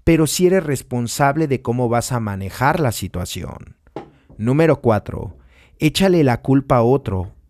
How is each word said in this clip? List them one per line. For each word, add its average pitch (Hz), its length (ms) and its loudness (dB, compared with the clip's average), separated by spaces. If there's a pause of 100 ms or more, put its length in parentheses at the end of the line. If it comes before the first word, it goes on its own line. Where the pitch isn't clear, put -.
pero 160 240 4
sí 180 200 2
eres 185 160 2
responsable 139 840 -2
de 127 140 -2
cómo 120 260 -2
vas 117 240 -2
a 123 80 -2
manejar 101 600 -2
la 131 120 0
situación. - 840 -10 (600)
Número 143 440 2
cuatro, - 560 -2 (420)
échale 170 440 2
la 120 180 2
culpa 135 360 2
a 117 60 4
otro 101 500 0 (160)